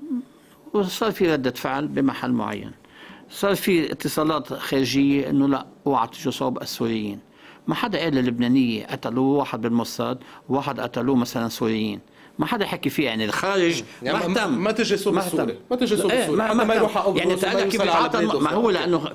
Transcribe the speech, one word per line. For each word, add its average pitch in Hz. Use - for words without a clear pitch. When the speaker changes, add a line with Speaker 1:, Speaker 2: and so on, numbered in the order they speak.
Speaker 1:
وصار 208
في 170
ردة 131
فعل 143
بمحل 135
معين. 107
صار 196
في 170
اتصالات 151
خارجية 139
إنه 139
لا، 135
اوعى 123
تجوا -
صوب 131
السوريين. 110
ما 156
حدا 196
قال 156
للبنانية 120
قتلوه 131
واحد 127
بالموساد، 117
واحد 131
قتلوه 123
مثلًا 117
سوريين. 110
ما 151
حدا 202
حكي 147
فيه، 151
يعني 110
الخارج 170
Speaker 2:
يعني 143
Speaker 1:
ما 175
Speaker 2:
ما، 196
Speaker 1:
اهتم. 170
Speaker 2:
ما 214
تجسوا 208
Speaker 1:
ما 190
Speaker 2:
بالسوري. 170
Speaker 1:
اهتم. 120
Speaker 2:
ما 247
تجسوا 214
Speaker 1:
إيه، 247
Speaker 2:
بالسوري. 175
Speaker 1:
ما، 220
Speaker 2:
حتى 214
Speaker 1:
ما 233
Speaker 2:
ما 220
Speaker 1:
اهتم. 220
Speaker 2:
يروح 214
على 190
قبرص 190
Speaker 1:
يعني 175
Speaker 2:
وما 180
Speaker 1:
تقال 190
لك 190
Speaker 2:
يوصل 196
Speaker 1:
كيف 202
Speaker 2:
على 196
Speaker 1:
يتعاطى 214
الم-، 214
Speaker 2:
بلاده. 147
Speaker 1:
ما 151
هو 220
لأنه 170